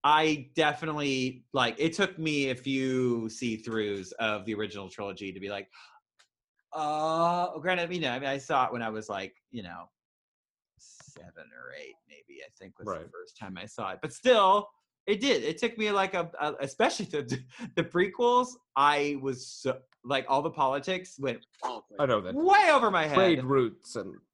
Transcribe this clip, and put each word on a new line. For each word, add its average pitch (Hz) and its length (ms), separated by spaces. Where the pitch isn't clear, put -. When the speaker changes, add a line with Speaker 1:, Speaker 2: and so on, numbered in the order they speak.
Speaker 1:
I 151 540
definitely, 147 960
like, 120 260
it 165 140
took 190 260
me 147 340
a 123 40
few 127 720
see-throughs 110 840
of 107 320
the 110 80
original 101 360
trilogy 98 440
to 95 80
be 98 80
like, 98 180
uh, 160 840
granted, 175 340
you 175 60
know, 139 120
I 127 80
mean, 139 100
I 139 80
saw 131 280
it - 60
when 120 100
I 113 80
was, 107 200
like, 98 260
you 117 120
know, 87 260
seven - 680
or 64 220
eight, 69 160
maybe, 69 340
I 69 160
think 92 200
was 92 100
Speaker 2:
Right. 82 160
Speaker 1:
the - 60
first 90 280
time 95 200
I 92 80
saw 104 260
it. 90 100
But 151 120
still, 202 560
it 202 120
did. 214 240
It 160 140
took 233 200
me, 214 140
like, 190 220
a, 170 160
a, 147 220
especially 208 460
the, 127 360
<laughs> 233 180
the 165 80
prequels, 240 680
I 143 460
was 131 260
so, - 320
like, 131 260
all 135 120
the 160 100
politics 151 680
went 127 200
Speaker 3:
Oh, 120 200
Speaker 2:
I 143 60
know 110 160
that. 92 140
Speaker 1:
way 370 360
over 233 200
my 165 160
head. 147 80
Speaker 2:
Trade 170 280
routes 127 520
and 95 200